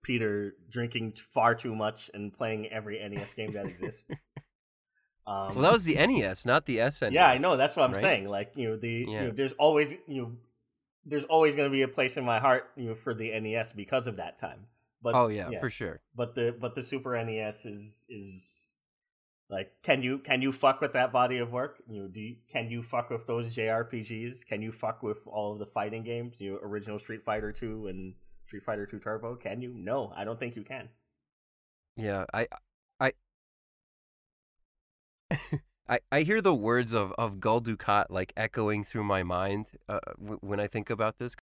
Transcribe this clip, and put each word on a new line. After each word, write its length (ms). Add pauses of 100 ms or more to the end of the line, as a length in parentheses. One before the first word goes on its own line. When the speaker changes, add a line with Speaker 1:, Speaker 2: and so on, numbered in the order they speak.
Speaker 1:
Peter, 520 (160)
drinking 400
t-, 120 (120)
far 220
too 180
much 400
and 180
playing 360
every 320
N 120
E 40
S 180
game 180
that 140
exists. 440
Speaker 2:
<laughs> 60 (1120)
Speaker 1:
Um, 280
Speaker 2:
Well, 60
that 100
was 100
the 160
N 140
E 100
S, 240
not 200
the 140
S 220
N 100
E 40
S. 40
Speaker 1:
Yeah, 60
I 120
know. 180
That's 180
what 80
I'm 120
Speaker 2:
Right? 60
Speaker 1:
saying. 280
Like, 260
you 140
know, 80
the, 120
you 220
Speaker 2:
Yeah. 140
Speaker 1:
know, 80
there's 220
always, 360 (160)
you 160
know, 100 (720)
there's 200
always 320
gonna 120
be 140
a 60
place 280
in 80
my 140
heart, 380
you 140
know, 40
for 180
the 200
N 120
E 120
S 160
because 340
of 120
that 200
time. 280 (360)
But 140
Speaker 2:
Oh, 100
yeah, 240
Speaker 1:
yeah. 80
Speaker 2:
for 100
sure. 320 (140)
Speaker 1:
But 220
the, 200
but 200
the 80
Super 320
N 120
E 120
S 260
is, 420
is, 640 (800)
like, 220 (100)
can 180
you, 180
can 240
you 100
fuck 280
with 120
that 200
body 260
of 120
work? 380
You 140
know, 60
do 120
you, 160 (120)
can 220
you 140
fuck 260
with 160
those 260
J 160
R 140
P 200
Gs? 420
Can 180
you 80
fuck 320
with 240
all 280
of 40
the 80
fighting 380
games? 360
You 120
know, 100
original 380
Street 240
Fighter 260
Two 380
and 260 (320)
Street 180
Fighter 220
Two 140
Turbo? 340
Can 260
you? 140
No, 400
I 80
don't 160
think 160
you 80
can. 260 (1080)
Speaker 2:
Yeah, 360
I, 140 (540)
I, 100 (2250)
<laughs> 60 (520)
I, 100 (120)
I 120
hear 180
the 140
words 380
of, 260
of 220
Gul 200
Dukat, 500
like, 260
echoing 480
through 200
my 180
mind, 460 (200)
uh, 120 (200)
w-, 200
when 200
I 60
think 240
about 280
this. 260